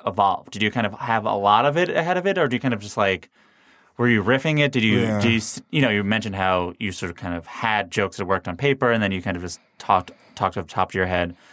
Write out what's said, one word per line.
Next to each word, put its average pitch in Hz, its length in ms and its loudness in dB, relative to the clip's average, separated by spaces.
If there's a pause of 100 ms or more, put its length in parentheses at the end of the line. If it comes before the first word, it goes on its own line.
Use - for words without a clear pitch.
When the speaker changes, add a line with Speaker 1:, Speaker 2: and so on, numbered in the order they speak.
Speaker 1:
evolve? 98 440 0
Did 104 120 -6
you 107 80 2
kind 113 160 0
of 101 120 -8
have 113 260 0
a 107 100 0
lot 104 300 4
of 147 120 2
it 175 140 2
ahead 170 260 0
of 180 100 -2
it, 196 120 2
or 165 100 2
do 120 80 -2
you 113 40 -6
kind 127 140 -2
of 104 60 -4
just, 101 180 -14
like, 98 320 0 (680)
were 120 120 2
you 110 140 4
riffing 135 380 2
it? 143 120 2
Did 120 100 0
you, 110 180 4
Speaker 2:
Yeah. 110 200 0
Speaker 1:
do 113 100 2
you, 113 80 4
s-, - 320 -6
you 151 100 0
know, 131 100 4
you 104 140 2
mentioned 107 320 -2
how 92 420 0
you 101 140 -6
sort 90 180 -8
of 85 60 -12
kind 87 180 -8
of 85 120 -10
had 107 440 -4
jokes 98 280 -2
that 98 80 -6
worked 92 220 -2
on 87 80 -6
paper, 135 340 0
and 113 120 2
then 98 100 0
you 92 100 -4
kind 92 140 -4
of 85 60 -8
just 87 180 -10 (180)
talked, 95 320 0 (240)
talked - 240 -2
off 87 80 -6
the - 60 -20
top 92 180 -2
of - 40 -10
your 92 120 0
head. 87 280 -2 (180)